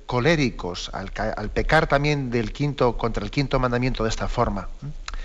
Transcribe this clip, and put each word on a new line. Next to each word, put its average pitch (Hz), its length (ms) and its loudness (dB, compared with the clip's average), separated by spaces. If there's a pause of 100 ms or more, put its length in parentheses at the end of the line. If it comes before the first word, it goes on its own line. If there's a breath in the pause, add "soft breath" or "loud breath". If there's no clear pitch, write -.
coléricos, 123 880 0
al 95 180 -6
ca-, 107 200 -2
al 107 180 -4
pecar 156 380 4
también 143 420 2
del 117 220 0
quinto, 131 440 2
contra 110 280 -2
el 101 80 -4
quinto 139 260 0
mandamiento 123 460 0
de 113 60 2
esta - 180 -2
forma. 104 400 0 (580 loud breath)